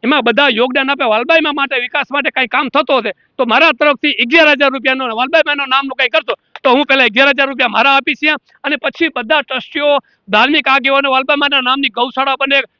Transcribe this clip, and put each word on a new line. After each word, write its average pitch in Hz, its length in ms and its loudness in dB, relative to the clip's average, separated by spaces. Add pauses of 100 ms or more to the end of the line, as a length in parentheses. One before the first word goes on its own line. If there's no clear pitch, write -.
એમાં 269 200 0
બધા 240 240 2
યોગદાન 262 420 0
આપે. 277 160 -2
વાલબાઈ 320 340 2
મા 311 120 -2
માટે, 277 280 -4
વિકાસ 262 320 -4
માટે 277 180 -2
કંઈ 254 180 -2
કામ 269 220 -2
થતો 277 280 0
હશે 233 140 -2 (260)
તો 254 80 0
મારા 285 260 2
તરફથી 294 420 0
અગિયાર 247 340 2
હજાર 277 240 2
રૂપિયાનો, 262 440 -4
વાલબાઈ 302 320 0
માનો 285 180 -4
નામનો 269 300 -2
કંઈ 262 120 -2
કરતો 254 260 -2 (300)
તો 147 60 4
હું 269 160 4
પહેલા 269 180 2
અગિયાર 247 260 2
હજાર 277 180 0
રૂપિયા 269 200 -2
મારા 226 280 2
આપીશ 277 240 -2
ત્યાં, 302 200 -2 (240)
અને 294 120 -2
પછી 311 320 -4
બધા 285 340 -2
ટ્રસ્ટીઓ, 285 580 -2 (300)
ધાર્મિક 262 380 2
આગેવાનો, 277 440 2
વાલબાઈ 269 260 0
માના 277 240 0
નામની 262 280 -2
ગૌશાળા 262 500 -2
બને 277 220 0 (180)